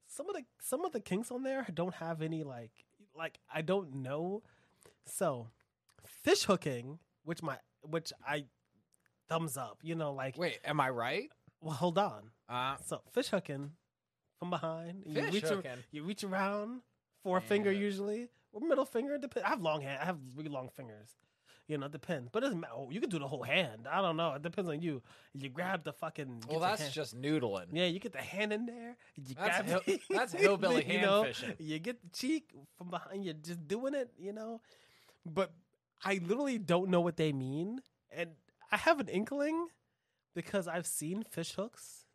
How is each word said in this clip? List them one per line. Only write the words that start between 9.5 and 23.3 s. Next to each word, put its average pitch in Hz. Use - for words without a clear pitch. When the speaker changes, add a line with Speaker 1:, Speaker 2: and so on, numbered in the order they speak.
Speaker 1:
up, 113
you 165
know, 151
like, 131
Speaker 2:
Wait, 156
am 147
I 131
right? 131
Speaker 1:
well, 160
hold 170
on. 113
Speaker 2:
Uh, 127
Speaker 1:
So, -
fish 247
hooking 143
from 175
behind, 170
you 151
Speaker 2:
Fish 156
Speaker 1:
reach 202
ar-, 160
Speaker 2:
hooking? 127
Speaker 1:
you 147
reach 196
around, 208
forefinger 196
Speaker 2:
Yeah. 196
Speaker 1:
usually, 208
or 214
middle 269
finger, 277
dep-, 269
I 196
have 262
long 156
hand, 139
I 151
have 180
really 151
long 131
fingers. 110
You 151
know, 139
it 147
depends. 147
But 233
it -
doesn't 196
matter. 160
Oh, 135
you 196
can 277
do 170
the 139
whole 143